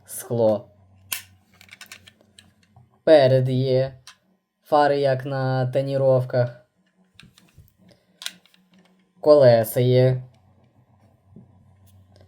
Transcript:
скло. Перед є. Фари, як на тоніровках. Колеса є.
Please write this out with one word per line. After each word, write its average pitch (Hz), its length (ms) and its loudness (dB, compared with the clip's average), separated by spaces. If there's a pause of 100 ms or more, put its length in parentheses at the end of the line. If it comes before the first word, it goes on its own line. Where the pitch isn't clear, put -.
скло. 110 640 -4 (2250)
Перед 131 460 2
є. 131 500 -4 (640)
Фари, 147 360 0
як 135 260 -2
на 131 460 -6
тоніровках. 135 960 -4 (2500)
Колеса 127 600 4
є. 127 440 0 (2000)